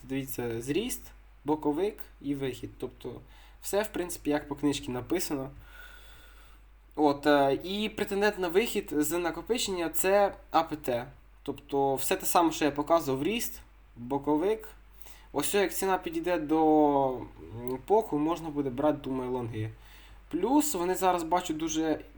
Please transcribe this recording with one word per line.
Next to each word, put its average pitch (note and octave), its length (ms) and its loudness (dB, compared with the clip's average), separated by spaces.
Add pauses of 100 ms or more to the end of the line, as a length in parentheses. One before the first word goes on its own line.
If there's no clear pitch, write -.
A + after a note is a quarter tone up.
дивіться, B2+ 580 -4
зріст, D#3+ 400 -2 (440)
боковик D3+ 520 0 (240)
і C#3+ 140 -2
вихід. C3 340 -6 (100)
Тобто B2+ 320 -10 (500)
все, G3+ 220 0
в - 40 -4
принципі, F3 420 -6
як D3 180 0
по C#3+ 80 -6
книжці C#3 360 -2
написано. C3+ 580 -4 (1500)
От, D3 320 4
е, C#3 360 6
і G#3 260 -2
претендент G3+ 500 0
на F#3 80 -2
вихід G3+ 500 0
з D3+ 200 0
накопичення — F3 760 -2
це G3 420 4 (160)
А D#3+ 120 4
П D#3 120 -6
Т. B2 320 -4 (360)
Тобто C#3 520 -2
все D#3+ 200 0
те F#3+ 100 -8
саме, E3+ 260 4
що D#3 140 0
я C#3+ 60 4
показував, C#3+ 520 0
ріст, A3 380 -4 (360)
боковик. D3 720 -2 (640)
Ось - 220 -2
як G3 200 2
ціна F#3+ 240 2
підійде E3+ 420 -2
до, D3+ 720 4
м, A#2+ 720 -8
поку, G3+ 340 2
можна D#3+ 300 -2
буде C#3+ 200 -4
брати, C#3+ 340 2
думаю, C3 280 -4
лонги. A2+ 400 -4 (580)
Плюс D4+ 460 2
вони F3+ 200 0
зараз, F3+ 280 2
бачу, E3+ 300 0
дуже D#3 460 0 (180)